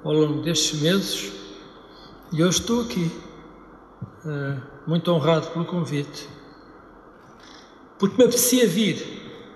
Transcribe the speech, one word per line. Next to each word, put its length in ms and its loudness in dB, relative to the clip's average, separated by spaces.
ao 100 0
longo 300 2
destes 360 0
meses 520 0
e 120 2
hoje 160 4
estou 220 0
aqui, 300 -2
eh, 340 -6
muito 260 0
honrado 360 2
pelo 180 -4
convite, 640 -4
porque 180 2
me 100 8
apetecia 420 4
vir. 560 -2